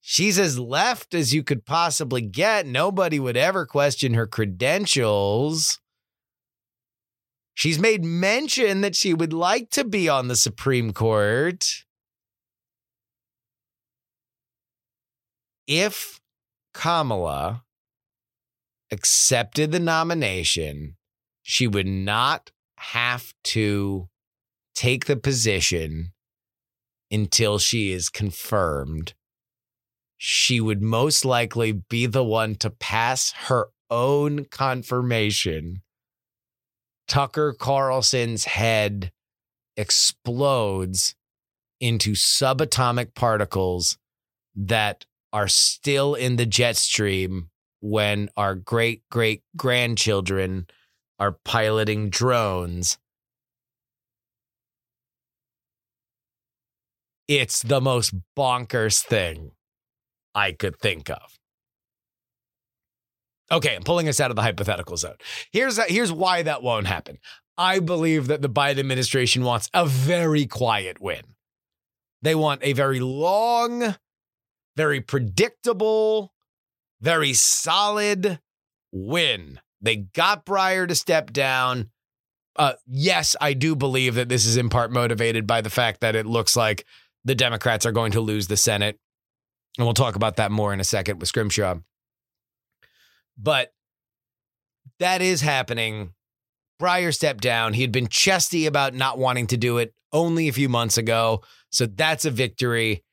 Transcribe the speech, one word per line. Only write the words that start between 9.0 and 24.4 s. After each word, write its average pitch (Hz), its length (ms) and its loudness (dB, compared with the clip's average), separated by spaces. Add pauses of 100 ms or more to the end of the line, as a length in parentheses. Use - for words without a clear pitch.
would 160 180 0
like 185 380 0
to 285 160 0
be 190 240 0
on 131 180 2
the 123 80 0
Supreme 120 560 0
Court. 110 920 0 (3750)
If 185 540 -2 (540)
Kamala 107 920 -2 (1300)
accepted 123 800 2
the 175 80 0
nomination, 95 1160 -2 (460)
she - 220 -2
would 98 220 0
not 104 640 -2 (260)
have 120 560 -4 (120)
to 98 640 -2 (680)